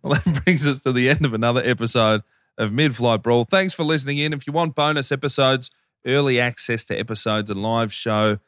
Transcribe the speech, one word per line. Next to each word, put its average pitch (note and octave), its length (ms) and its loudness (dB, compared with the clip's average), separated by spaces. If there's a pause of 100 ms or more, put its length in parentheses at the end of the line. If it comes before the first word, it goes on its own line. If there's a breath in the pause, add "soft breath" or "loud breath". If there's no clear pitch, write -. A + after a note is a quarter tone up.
Well, C#3+ 200 0
that D3+ 220 0
brings D3+ 220 2
us C#3 140 0
to C3 120 0
the B2 160 2
end D3+ 160 2
of B2 80 0
another A#2+ 320 0
episode A2 580 2 (360)
of A2 160 -2
Mid-Flight A#2 480 2
Brawl. A#2+ 240 2
Thanks F#3+ 260 2
for E3 120 -4
listening C#3+ 340 -2
in. D3+ 160 -2
If C#3 120 -10
you D3 60 -8
want E3 220 0
bonus D3 360 0
episodes, C3+ 600 0 (340)
early C3 340 2
access A#2+ 480 -2
to - 140 -4
episodes G#2+ 500 -4
and G2 120 -4
live A2+ 280 0
show G#2+ 580 0